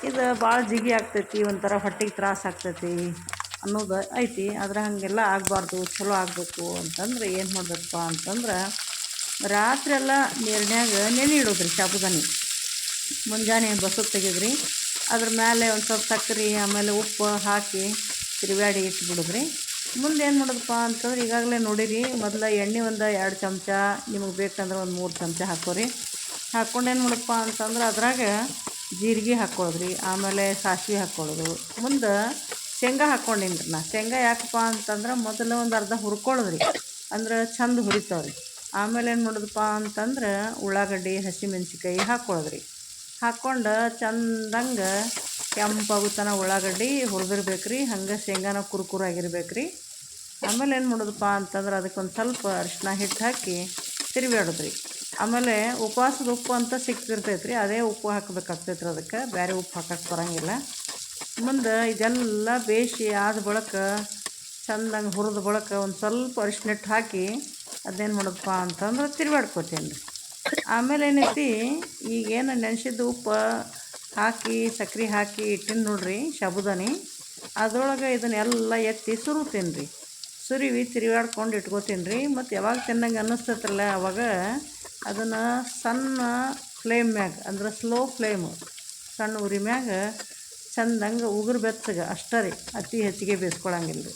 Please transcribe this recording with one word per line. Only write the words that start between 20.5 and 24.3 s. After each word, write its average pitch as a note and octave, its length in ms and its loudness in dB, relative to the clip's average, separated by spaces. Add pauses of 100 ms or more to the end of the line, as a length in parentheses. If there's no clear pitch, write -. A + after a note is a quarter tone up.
ಅಂತಂದ್ರೆ A#3+ 400 0
ಈಗಾಗಲೇ A#3 400 2
ನೋಡಿರಿ, G#3+ 340 2 (220)
ಮೊದಲ G#3 220 0 (180)
ಎಣ್ಣೆ G#3+ 260 0
ಒಂದು G#3+ 180 0 (140)
ಎರಡು F#3+ 220 0
ಚಮಚ, F#3+ 280 -4 (440)
ನಿಮಗೆ G3 260 -4